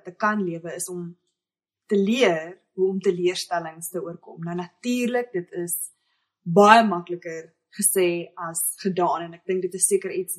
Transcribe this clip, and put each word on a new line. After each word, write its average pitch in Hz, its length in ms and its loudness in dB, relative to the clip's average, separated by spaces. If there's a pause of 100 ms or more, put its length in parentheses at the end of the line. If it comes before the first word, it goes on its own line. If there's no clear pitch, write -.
te 175 80 -14
kan 214 320 0
lewe 165 320 -6
is 175 160 -8
om 175 160 -8 (800)
te 208 80 2
leer 196 640 2 (180)
hoe 190 160 2
om 190 80 -2
teleurstellings 175 880 -2
te 170 120 -6
oorkom. 170 420 -14
Nou 170 140 -6
natuurlik, 240 720 -4
dit 175 240 -6
is 175 200 -6 (680)
baie 208 400 8
makliker 175 640 -6 (300)
gesê 175 500 0 (200)
as 165 120 -8 (220)
gedaan 175 440 -2
en 170 120 -16
ek - 100 -20
dink 185 160 -2
dit 180 120 -6
is 185 120 0
seker 190 240 0
iets 185 260 -6